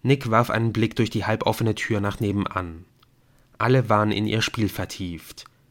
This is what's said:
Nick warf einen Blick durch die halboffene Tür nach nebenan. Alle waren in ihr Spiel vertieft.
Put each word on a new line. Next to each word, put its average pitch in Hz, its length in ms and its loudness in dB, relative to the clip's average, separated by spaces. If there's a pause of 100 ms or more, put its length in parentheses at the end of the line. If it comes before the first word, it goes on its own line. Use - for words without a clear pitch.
Nick 131 280 0
warf 113 180 4
einen 113 240 0
Blick 113 240 0
durch 110 140 2
die 104 160 -4
halboffene 110 480 0
Tür 104 260 -2
nach 101 200 -4
nebenan. 95 680 -4 (720)
Alle 120 320 2
waren 107 220 4
in 104 140 0
ihr 107 140 0
Spiel 107 300 -2
vertieft. - 760 -10 (260)